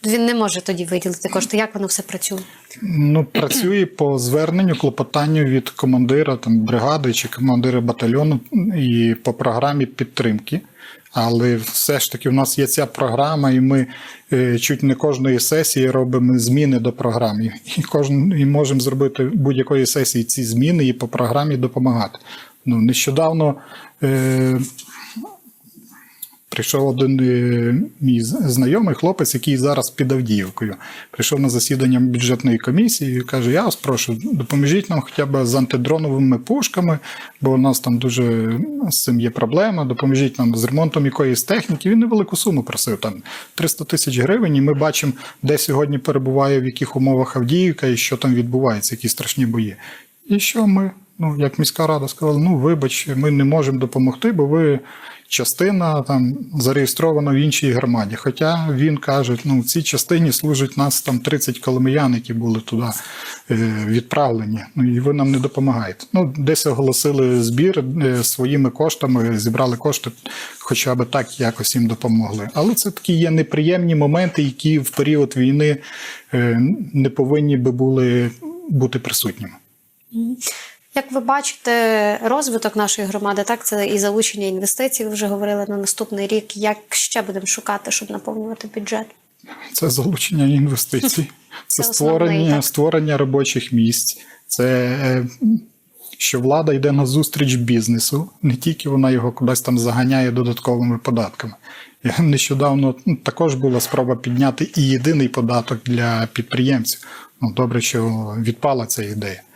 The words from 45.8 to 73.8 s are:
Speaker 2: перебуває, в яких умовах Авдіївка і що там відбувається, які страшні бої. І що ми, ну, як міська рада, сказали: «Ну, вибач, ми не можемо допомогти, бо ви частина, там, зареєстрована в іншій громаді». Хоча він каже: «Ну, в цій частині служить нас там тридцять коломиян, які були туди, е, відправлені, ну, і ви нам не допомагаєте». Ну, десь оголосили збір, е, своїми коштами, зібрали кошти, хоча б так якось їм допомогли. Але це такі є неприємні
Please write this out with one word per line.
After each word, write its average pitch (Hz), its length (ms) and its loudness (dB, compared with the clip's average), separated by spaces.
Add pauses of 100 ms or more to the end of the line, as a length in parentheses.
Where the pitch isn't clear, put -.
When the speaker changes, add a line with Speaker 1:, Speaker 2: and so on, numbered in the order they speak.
Speaker 2:
перебуває, 139 600 0
в 127 40 -4
яких 127 320 -6
умовах 131 400 2
Авдіївка 147 500 2
і 123 100 2
що - 200 -2
там 127 180 2
відбувається, 120 600 0
які 110 140 -6
страшні - 380 -2
бої. 110 300 -2 (500)
І 202 140 2
що 220 260 0
ми, 190 240 2 (280)
ну, 156 200 -2
як 143 200 0
міська 156 280 0
рада, 147 220 0
сказали: 147 320 0
«Ну, 170 160 4
вибач, 143 600 0
ми 147 140 2
не 139 140 4
можемо 139 340 2
допомогти, 131 540 0
бо 156 140 2
ви 147 340 2 (480)
частина, 170 720 0
там, 127 340 0 (220)
зареєстрована 143 720 2
в 139 40 4
іншій 143 380 2
громаді». 117 440 0
Хоча 160 560 0
він 147 240 2
каже: 135 480 0
«Ну, 135 160 2
в 117 40 -4
цій 165 180 -2
частині 156 500 0
служить 139 440 0
нас 143 260 0
там 127 160 0
тридцять 131 400 -2
коломиян, 131 560 2
які 117 180 -4
були 113 280 0
туди, 117 260 -2 (640)
е, 113 220 0 (140)
відправлені, 113 720 0 (140)
ну, 123 200 2
і 120 60 2
ви 139 120 2
нам 139 180 2
не 135 80 2
допомагаєте». 127 720 -2
Ну, 175 260 0
десь 151 280 0
оголосили 131 760 2
збір, 139 420 2 (180)
е, 127 220 2
своїми 135 460 2
коштами, 123 680 0
зібрали 117 380 0
кошти, 127 340 -4 (480)
хоча - 360 -2
б 123 120 0
так 123 340 -4
якось 113 340 -2
їм 120 120 2
допомогли. 110 680 0
Але 185 200 2
це - 160 -2
такі - 220 -4
є 165 180 2
неприємні 160 640 2